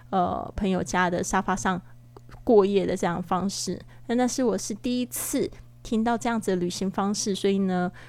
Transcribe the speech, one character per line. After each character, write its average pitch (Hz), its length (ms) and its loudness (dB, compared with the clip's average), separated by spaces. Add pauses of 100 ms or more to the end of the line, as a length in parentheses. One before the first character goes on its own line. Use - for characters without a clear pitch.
(120)
呃， 185 440 0
朋 196 140 0
友 185 140 2
家 180 260 2
的 180 140 0
沙 190 180 0
发 190 140 0
上 185 260 -2 (600)
过 208 200 8
夜 196 220 4
的 180 100 0
这 190 120 0
样 170 80 0
的 170 80 -4
方 185 260 0
式。 - 320 -6 (240)
那， 233 80 -2
那 247 140 4
是 254 160 0
我 214 120 2
是 - 200 -4
第 247 260 -2
一 247 60 -2
次 - 420 -2 (320)
听 220 220 0
到 233 120 2
这 233 140 -2
样 226 100 0
子 196 120 -2
的 185 60 2
旅 180 120 0
行 190 220 -4
方 202 220 0
式， 208 200 -2
所 196 160 0
以 196 80 2
呢， 180 340 0 (180)